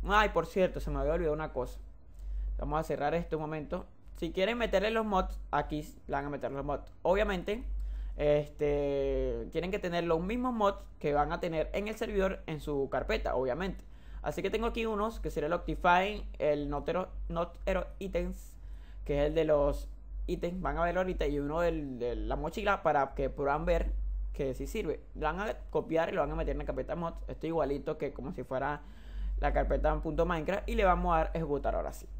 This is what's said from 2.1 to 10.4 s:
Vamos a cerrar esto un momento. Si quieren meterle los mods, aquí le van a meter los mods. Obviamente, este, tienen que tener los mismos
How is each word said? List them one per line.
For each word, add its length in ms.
Vamos 220
a 40
cerrar 320
esto 220
un 40
momento. 440
Si 140
quieren 260
meterle 340
los 140
mods, 340
aquí 360
le 60
van 120
a 40
meter 220
los 120
mods. 380
Obviamente, 640
este, 1400
tienen 200
que 80
tener 240
los 180
mismos 320